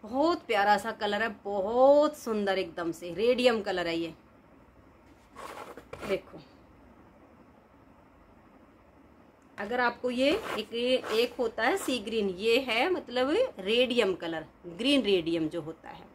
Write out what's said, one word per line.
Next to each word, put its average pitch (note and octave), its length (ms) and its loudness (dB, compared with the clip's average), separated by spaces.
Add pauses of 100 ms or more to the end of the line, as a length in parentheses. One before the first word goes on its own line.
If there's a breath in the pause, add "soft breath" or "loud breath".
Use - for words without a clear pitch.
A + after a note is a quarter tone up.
बहुत D4 420 0
प्यारा G#3 320 4
सा A3 140 -4
कलर G#3 300 -2
है, A3+ 80 -2 (160)
बहुत B3+ 720 4
सुंदर G3+ 400 -2
एकदम E3+ 340 -4
से, F3 220 -12
रेडियम A#3 480 2
कलर F#3 260 -4
है E3 100 -2
ये। E3 160 -6 (1900)
देखो, - 320 -6 (3250)
अगर A3 220 -4
आपको B3 320 0
ये C4 200 2 (280)
एक, G#3+ 140 -10 (380)
एक A#3 220 0
होता A3+ 300 -4
है D#4+ 140 2
सी C4 220 -2
ग्रीन, G#3 300 -2
ये A3 300 2
है B3+ 300 0
मतलब C4+ 460 -2 (240)
रेडियम A3+ 560 2
कलर, E3 300 -8 (220)
ग्रीन A#3+ 340 2
रेडियम E3+ 480 0
जो E3+ 120 -6
होता D#3+ 280 -14
है। E3 260 -18